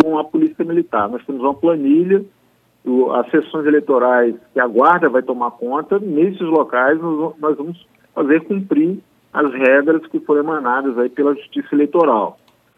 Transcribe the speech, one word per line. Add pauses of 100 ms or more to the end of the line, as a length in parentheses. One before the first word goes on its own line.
com
a
Polícia
Militar.
Nós
temos
uma
planilha, (580)
o,
as
sessões
eleitorais (180)
que
a
Guarda
vai
tomar
conta,
nesses
locais
nós,
nós
vamos (260)
fazer
cumprir (320)
as
regras
que
foram
emanadas
aí
pela
Justiça
Eleitoral. (400)